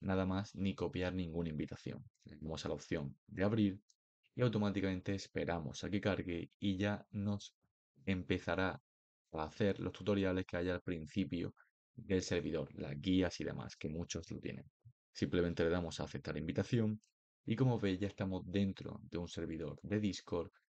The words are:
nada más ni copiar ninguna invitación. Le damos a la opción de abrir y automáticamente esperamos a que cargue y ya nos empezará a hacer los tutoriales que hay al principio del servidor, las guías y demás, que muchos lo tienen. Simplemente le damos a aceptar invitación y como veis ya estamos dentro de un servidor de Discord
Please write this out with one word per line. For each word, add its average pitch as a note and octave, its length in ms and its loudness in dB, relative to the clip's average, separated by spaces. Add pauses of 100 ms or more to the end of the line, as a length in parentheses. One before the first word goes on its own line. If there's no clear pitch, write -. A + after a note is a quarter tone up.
nada F#2+ 240 2
más F#2+ 300 0
ni F#2+ 200 0
copiar F2+ 380 -2
ninguna E2+ 360 -2
invitación. D2 540 -6 (220)
Le - 120 -16
damos D#2 280 -6
a D#2 40 -2
la D#2 60 0
opción C#2+ 400 -4 (120)
de - 160 -2
abrir G#2 360 4 (560)
y A#2+ 60 -2
automáticamente G2+ 720 2
esperamos E2 680 -2
a E2 60 -4
que F#2+ 120 2
cargue F2 580 0
y G2 180 2
ya G#2 340 0
nos G2+ 440 -2 (500)
empezará F2+ 760 0 (500)
a D#2+ 120 -2
hacer G2 360 2
los F2+ 140 -2
tutoriales F#2+ 520 2
que - 120 -4
hay F2 120 0
al F2+ 120 -2
principio E2+ 720 -2 (420)
del F#2 280 0
servidor, D#2 500 -2
las D2 260 -6
guías F#2 400 2
y D#2 40 -6
demás, C#2+ 320 -6
que - 140 -6
muchos E2 420 -6
lo - 80 -8
tienen. - 260 -8 (460)
Simplemente F2 520 2
le E2 60 4
damos E2+ 300 0
a D2+ 60 -4
aceptar D2+ 320 -6
invitación G#2+ 640 0 (460)
y A2+ 100 0
como B2 240 4
veis F#2+ 200 2
ya G2+ 80 0
estamos F#2+ 380 -2
dentro F#2+ 580 0
de - 160 -6
un F2 80 -2
servidor D#2+ 560 -6
de G2+ 160 0
Discord F2 520 -2 (180)